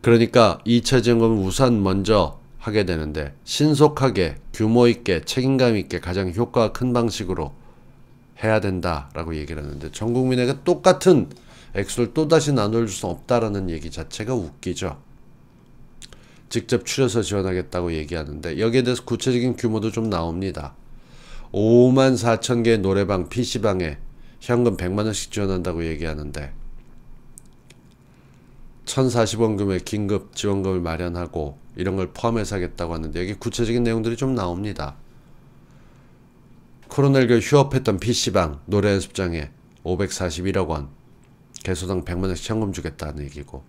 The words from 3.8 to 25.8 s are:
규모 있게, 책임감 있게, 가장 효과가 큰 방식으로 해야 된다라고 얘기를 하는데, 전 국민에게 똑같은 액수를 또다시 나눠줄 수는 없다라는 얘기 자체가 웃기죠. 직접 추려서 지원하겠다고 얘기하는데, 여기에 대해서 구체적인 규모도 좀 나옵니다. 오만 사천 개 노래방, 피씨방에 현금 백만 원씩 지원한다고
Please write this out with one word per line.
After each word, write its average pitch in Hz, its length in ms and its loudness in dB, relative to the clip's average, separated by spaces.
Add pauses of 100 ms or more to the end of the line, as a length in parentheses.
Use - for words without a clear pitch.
규모 117 360 4
있게, 98 320 0
책임감 127 560 0
있게, 90 240 -4
가장 90 320 -4
효과가 113 400 0
큰 123 200 -2
방식으로 92 600 -2 (880)
해야 110 160 2
된다라고 82 800 -4
얘기를 76 260 -8
하는데, 71 300 -10
전 113 200 -4
국민에게 127 520 0
똑같은 175 680 4 (420)
액수를 113 420 -4
또다시 151 380 2
나눠줄 113 360 0
수는 95 260 -6
없다라는 101 560 -2
얘기 80 220 -8
자체가 107 420 -8
웃기죠. 90 680 -6 (1500)
직접 - 360 -2
추려서 117 380 0
지원하겠다고 90 680 -2
얘기하는데, 78 680 -6
여기에 117 240 2
대해서 123 220 -2
구체적인 120 520 0
규모도 110 360 -2
좀 113 180 -2
나옵니다. 85 640 -4 (800)
오만 123 640 6
사천 117 480 0
개 113 140 6
노래방, 95 500 0
피씨방에 98 720 -2 (420)
현금 120 360 2
백만 92 280 -2
원씩 107 260 -4
지원한다고 92 540 -2